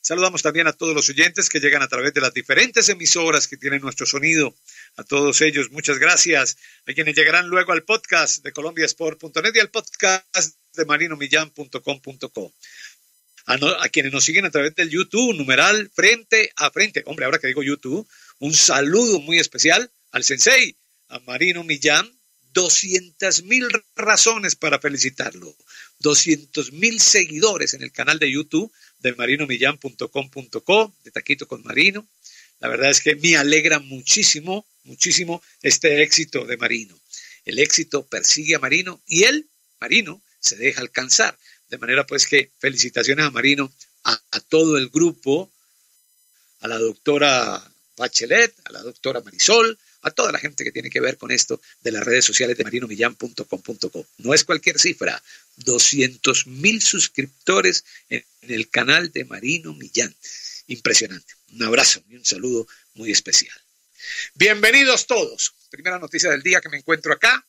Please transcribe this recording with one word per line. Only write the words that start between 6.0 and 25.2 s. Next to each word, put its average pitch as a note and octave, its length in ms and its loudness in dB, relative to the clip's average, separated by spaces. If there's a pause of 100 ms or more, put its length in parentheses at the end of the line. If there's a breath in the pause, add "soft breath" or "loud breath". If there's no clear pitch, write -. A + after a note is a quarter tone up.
A C3+ 60 -10
quienes D3+ 240 -2
llegarán D#3+ 320 2
luego F3+ 240 0
al E3 100 0
podcast F#3 640 -2
de C#3+ 80 -10
colombiasport D#3+ 680 -4
punto D#3+ 240 -6
net A3 140 0
y - 20 6
al G#3 120 2
podcast F#3+ 840 -4 (200)
de E3 100 -2
marino D3+ 320 -2
millán D3 340 -2
punto C#3 320 -14
com C#3 180 -8
punto C3+ 280 -14
co. F#2+ 260 -12 (920 loud breath)
A, B2+ 100 0
no, C#3+ 120 0
a E3+ 200 -2
quienes C3+ 240 -2
nos C3+ 120 0
siguen F#3 220 0
a D#3+ 40 -4
través D3+ 260 -2
del F3 120 -2
YouTube, G3+ 460 0
numeral D#3+ 580 2
Frente A3 640 2
a D3 160 -2
Frente. G3 360 -2
Hombre, D3 200 -6
ahora D3+ 120 0
que C3 100 -4
digo C3+ 140 -4
YouTube, C#3+ 460 -6 (300 soft breath)
un D3 160 -6
saludo E3+ 640 4
muy D#3+ 180 0
especial E3 520 2 (220)
al B2+ 120 -2
sensei, A#3 520 2 (320)
a B2+ 120 -16
Marino D#3+ 420 -2
Millán. D#3 480 0 (440)
Doscientas F3+ 880 0
mil A#3+ 260 -2 (280)
razones G#3 600 0
para C#3+ 240 -2
felicitarlo. C3 760 -6 (440 loud breath)